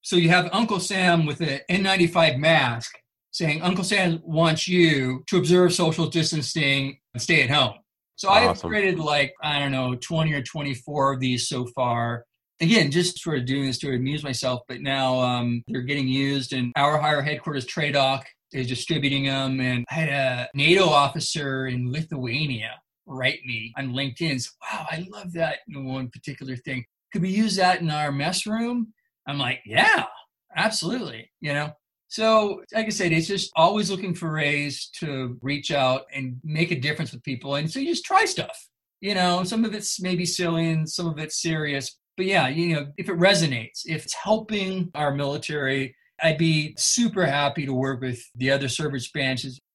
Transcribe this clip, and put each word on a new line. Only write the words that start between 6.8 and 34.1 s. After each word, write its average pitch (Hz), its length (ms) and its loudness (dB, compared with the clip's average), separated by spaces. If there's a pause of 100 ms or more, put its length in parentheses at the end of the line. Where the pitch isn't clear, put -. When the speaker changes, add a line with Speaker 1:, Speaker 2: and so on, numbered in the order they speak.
Speaker 1:
and 120 80 -6
stay 156 200 4
at 123 80 2
home." 135 280 2 (360)
So 196 140 -4
I've 220 220 6
Speaker 2:
Awesome. - 180 -4
Speaker 1:
created, 190 320 0
like, 147 420 0
I 147 160 -2
don't 139 140 0
know, 127 240 -2
twenty 160 380 0
or 143 80 -4
twenty-four 139 720 -2
of 127 60 -4
these 127 280 0
so 127 180 -4
far. 120 600 -2 (360)
Again, 165 280 4
just 170 280 0
sort 151 200 -4
of 123 80 -2
doing 135 180 0
this 131 140 -2
to 139 160 -4
amuse 139 280 -2
myself, 127 460 -2
but 127 140 -10
now, 131 360 0
um, 123 480 0
they're 123 140 -4
getting 135 280 -2
used, 135 440 0
and 123 240 -2
our 147 240 2
higher 151 220 0
headquarters, 147 420 -4
tradoc, 135 600 0 (280)
is 131 160 -4
distributing 139 600 -2
'em, 135 320 -2
and 123 300 -2
I 139 40 -8
had 160 160 0
a 131 420 -2
nato 170 320 6
officer 143 840 2
in 123 220 -2
Lithuania 131 920 -4 (240)
write 131 400 -2
me 113 320 -10
on 131 140 -6
LinkedIn, 135 480 -4
said, - 120 -10 (100)
"Wow, - 280 -8
I 165 180 -8
love 185 240 -14
that 160 360 -2
one 131 420 -8
particular 131 440 -12
thing. 127 300 -8 (280)
Could 190 100 -2
we 185 80 0
use 202 260 2
that 180 240 4
in 170 100 -2
our 151 220 -2
mess 156 340 -2
room?" 226 460 -2 (340)
I'm 143 120 -6
like, 127 260 -2
"Yeah, 220 400 2 (500)
absolutely," 170 840 -4
you 147 140 -4
know? 151 180 -4 (360)
So, 220 540 2 (100)
like 220 140 -2
I 220 40 -4
said, 175 220 0
it's 160 140 2
just 196 300 -2
always 185 340 4
looking 185 240 -4